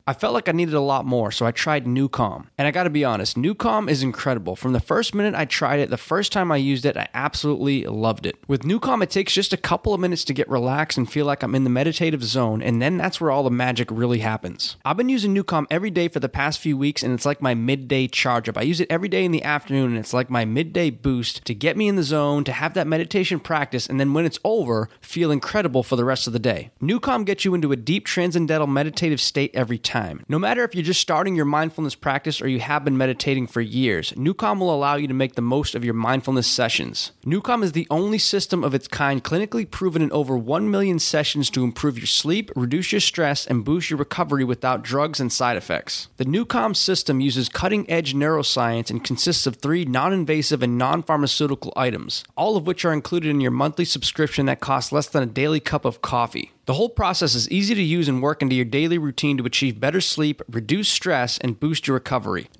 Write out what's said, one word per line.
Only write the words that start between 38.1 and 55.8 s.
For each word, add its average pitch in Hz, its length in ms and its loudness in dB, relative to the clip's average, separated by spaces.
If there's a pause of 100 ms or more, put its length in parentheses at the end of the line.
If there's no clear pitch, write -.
system 190 460 0
of 135 100 0
its 135 140 -2
kind 139 340 0
clinically 208 480 -2
proven 165 320 0
in 147 120 0
over 135 240 0
one 160 340 0
million 196 280 2
sessions 147 500 0
to 127 160 0
improve 120 320 -2
your 113 100 -8
sleep, 202 480 0
reduce 135 380 0
your 202 80 2
stress, 143 440 0
and 117 200 0
boost 165 240 0
your 151 100 -2
recovery 143 460 0
without 127 380 0
drugs 143 360 0
and 123 140 0
side 120 240 2
effects. - 580 -6
The 131 100 -2
Newcom 220 520 0
system 151 420 0
uses 131 300 0
cutting-edge 170 640 -2
neuroscience 139 760 0
and 117 140 -4
consists 147 420 0
of 127 120 -2
three 165 260 0
non-invasive 151 800 0
and 120 140 2
non-pharmaceutical 143 960 0
items, 113 480 -2 (140)
all 214 180 2
of 160 120 0
which 180 180 -2
are 165 80 2
included 156 360 -2
in 143 120 2
your 127 80 2
monthly 143 360 0
subscription 143 600 0
that 131 140 0
costs 135 320 0
less 147 160 0
than 139 160 0
a 120 40 -2
daily 143 320 0
cup - 260 -2